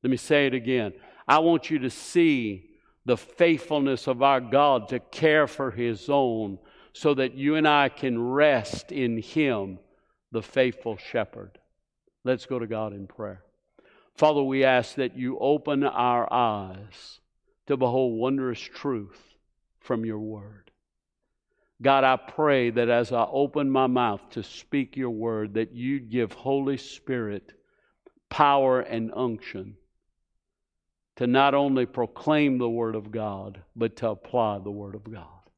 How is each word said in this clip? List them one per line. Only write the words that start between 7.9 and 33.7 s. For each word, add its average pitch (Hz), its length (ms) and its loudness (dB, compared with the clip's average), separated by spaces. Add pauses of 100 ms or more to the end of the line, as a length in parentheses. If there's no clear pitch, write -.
rest 131 680 0
in 120 260 -2
him, 107 640 -2 (520)
the 113 100 -4
faithful 117 560 -2
shepherd. 101 600 -8 (640)
Let's 127 220 -2
go 127 140 -6
to 117 80 -8
God 110 260 -6
in 98 140 -14
prayer. 98 360 -14 (720)
Father, 151 280 4
we 135 200 0
ask 127 320 2
that 127 200 -4
you 127 240 -6
open 143 440 0
our 120 480 0
eyes 104 880 -4 (480)
to 143 100 0
behold 127 400 0
wondrous 131 420 -2
truth - 760 -8 (440)
from 113 260 -4
your 110 140 -6
word. 104 520 -14 (1120)
God, 135 220 4
I 131 120 6
pray 135 540 0
that 117 200 0
as 120 220 2
I 117 140 2
open 139 440 0
my 135 180 2
mouth 120 440 0
to 113 120 -8
speak - 520 -6
your 131 140 -4
word, 110 460 -4
that 110 180 -2
you'd 123 360 -6
give 113 220 -2
Holy 139 460 -2
Spirit 113 760 -8 (760)
power 139 500 4
and 113 360 -6
unction 107 640 -6 (1400)
to 127 100 -4
not 135 300 4
only 135 300 2
proclaim 135 760 0
the 120 100 0
word 117 260 -4
of 107 160 -10
God, 101 520 -8 (120)